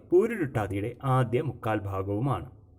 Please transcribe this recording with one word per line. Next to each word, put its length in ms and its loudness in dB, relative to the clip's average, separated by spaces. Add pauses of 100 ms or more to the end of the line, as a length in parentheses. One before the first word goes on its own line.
പൂരുരുട്ടാതിയുടെ 840 0 (240)
ആദ്യ 320 2
മുക്കാൽ 280 -2 (120)
ഭാഗവുമാണ്. 600 -2 (300)